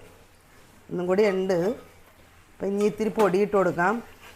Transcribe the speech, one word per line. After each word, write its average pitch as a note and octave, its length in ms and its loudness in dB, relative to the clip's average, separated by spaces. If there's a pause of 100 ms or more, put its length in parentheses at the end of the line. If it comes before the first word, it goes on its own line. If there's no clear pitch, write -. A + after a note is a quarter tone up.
(920)
ഒന്നും F3 200 -6
കൂടി G3+ 140 4 (100)
ഉണ്ട്. F#3+ 240 0 (920)
അപ്പം - 180 -10
ഇനി G3+ 200 0
ഇത്തിരി A3 280 -4
പൊടി F#3+ 260 4
ഇട്ട് G3+ 140 -4
കൊടുക്കാം. F3 360 0 (420)